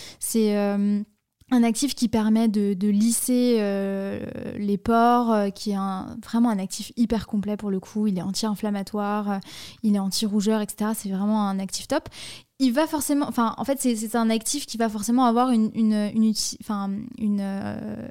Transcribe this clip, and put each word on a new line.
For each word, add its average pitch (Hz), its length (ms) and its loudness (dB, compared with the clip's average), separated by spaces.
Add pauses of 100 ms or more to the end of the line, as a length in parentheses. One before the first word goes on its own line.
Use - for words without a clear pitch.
(200)
C'est, 214 380 2
euh, 202 420 2 (520)
un 247 100 6
actif 233 320 0
qui 240 140 0
permet 220 400 4
de, 202 260 2
de 190 140 0
lisser, 233 720 4
euh, 196 640 -2 (320)
les 202 220 0
pores, 233 520 4
euh, 208 180 2
qui 202 220 -4
est 196 40 0
un, 196 500 -6
vraiment 233 240 2
un 214 80 0
actif 190 400 -8
hyper 226 300 0
complet 208 300 -2
pour 208 120 -6
le 190 100 0
coup. 214 280 -2
Il 190 100 0
est 170 60 -4
anti-inflammatoire, 208 1080 -2
euh, 196 60 -2 (460)
il 208 120 4
est 202 40 2
anti-rougeur, 208 600 0
et 208 60 -4
cetera. 214 280 -2
C'est 202 140 -6
vraiment 208 380 0
un 196 120 -2
actif - 280 -8
top. 294 220 -2 (480)
Il 262 140 4
va 302 160 2
forcément, 294 400 0
enfin, 233 300 0
en 233 80 -4
fait, 277 160 0
c'est, 240 160 2
c'est 220 180 -4
un 226 140 2
actif 226 360 -2
qui - 120 -8
va 226 100 2
forcément 233 380 2
avoir 240 260 4
une, 220 240 4
une, 214 400 2
une 220 80 4
uti-, - 380 0
enfin, 196 280 -6 (300)
une, 208 220 0
euh, 208 680 -8